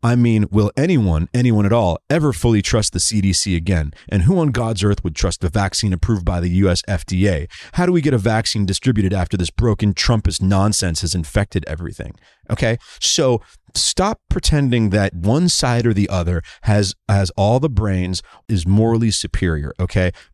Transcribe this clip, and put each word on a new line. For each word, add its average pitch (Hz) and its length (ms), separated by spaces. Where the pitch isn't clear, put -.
"I 120 140
mean, 113 340
will 104 260
anyone, 110 560
anyone 120 320
at 101 80
all, 98 280
ever 151 220
fully 113 280
trust - 320
the 87 80
C - 200
D 95 120
C 92 220
again? 82 400
And 98 140
who 175 180
on 156 80
God's 113 340
earth 101 220
would 82 100
trust - 300
a 87 40
vaccine 98 440
approved 90 320
by 87 160
the 87 100
U 95 180
S 87 200
F 95 180
D 92 220
A? 85 180
How 175 120
do 175 60
we 175 80
get 143 120
a 123 60
vaccine 110 480
distributed 98 460
after 92 240
this 90 140
broken 104 440
Trumpist 110 480
nonsense 98 600
has 82 120
infected 90 540
everything?" - 460
Okay? 117 280
So 131 400
stop - 460
pretending 123 600
that 98 220
one 113 360
side 120 360
or 117 80
the 101 160
other 87 340
has, 104 320
has 98 280
all 107 220
the 147 100
brains, 95 540
is 90 180
morally 113 440
superior, 82 680
okay? 90 320